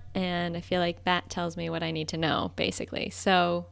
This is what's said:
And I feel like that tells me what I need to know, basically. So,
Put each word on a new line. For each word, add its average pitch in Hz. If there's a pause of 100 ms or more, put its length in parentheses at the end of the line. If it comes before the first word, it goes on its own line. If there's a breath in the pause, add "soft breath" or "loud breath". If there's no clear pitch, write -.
(160)
And 175
I 175
feel 180
like 175
that 180
tells 170
me 170
what 165
I 160
need 156
to -
know, 160
basically. -
So, 175